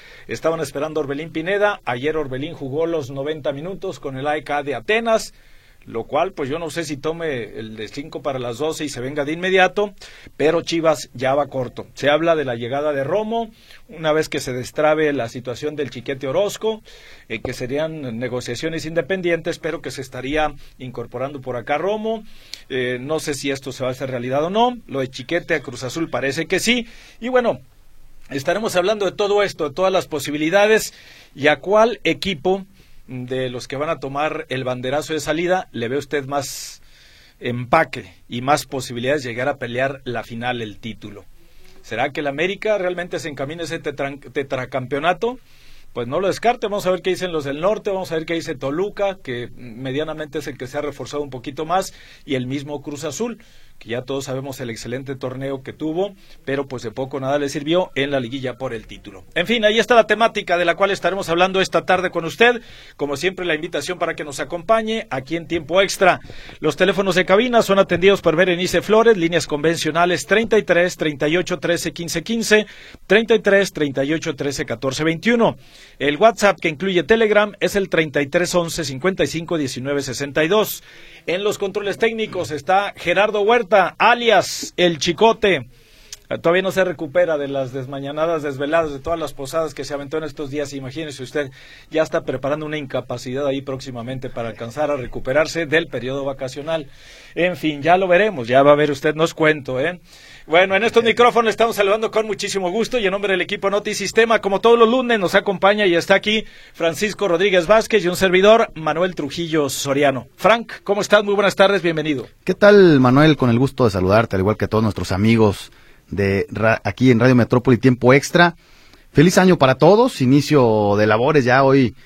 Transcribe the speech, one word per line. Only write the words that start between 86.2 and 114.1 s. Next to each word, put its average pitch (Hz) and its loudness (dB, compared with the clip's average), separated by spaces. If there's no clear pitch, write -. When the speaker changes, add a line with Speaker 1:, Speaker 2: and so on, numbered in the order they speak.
Speaker 1:
Eh, 123 -4
todavía 170 2
no 190 -2
se 185 0
recupera 165 0
de 143 -4
las 135 -4
desmañanadas, 139 -4
desveladas, 147 -2
de 135 -10
todas 165 -4
las 147 -6
posadas 156 -6
que 143 -10
se 147 -8
aventó 143 -8
en 160 -4
estos 143 -10
días. 143 -6
Imagínese 139 -10
usted, 135 -6
ya 156 0
está 156 -2
preparando 143 -4
una 151 -6
incapacidad 131 -6
ahí 139 -2
próximamente 131 -10
para 117 -6
alcanzar 117 -4
a 147 -2
recuperarse 135 -2
del 160 0
periodo 135 -6
vacacional. 139 -6
En 175 0
fin, 151 -4
ya 170 6
lo 190 2
veremos, 175 2
ya 127 6
va 143 8
a 147 8
ver 147 2
usted, 147 -2
no 160 2
es 165 -2
cuento, 147 0
¿eh? 170 -4
Bueno, 185 4
en 202 2
estos 233 4
micrófonos 226 4
estamos 226 0
saludando 208 0
con 220 0
muchísimo 196 -4
gusto 226 -2
y 208 0
en 185 2
nombre 196 -2
del 185 0
equipo 196 -2
Notisistema, 208 2
como 196 0
todos 233 6
los 226 8
lunes, 240 2
nos 185 0
acompaña 202 4
y 170 4
está 165 2
aquí 208 0
Francisco 190 -2
Rodríguez 175 4
Vázquez 214 4
y 175 0
un 180 -2
servidor, 190 6
Manuel 160 -2
Trujillo 156 -2
Soriano. 139 0
Frank, 220 2
¿cómo 202 0
estás? 208 4
Muy 202 0
buenas 196 2
tardes, 196 4
bienvenido. 156 -2
Speaker 2:
¿Qué 185 0
tal, 196 10
Manuel? 139 6
Con 127 2
el 117 4
gusto 131 2
de 110 4
saludarte, 98 2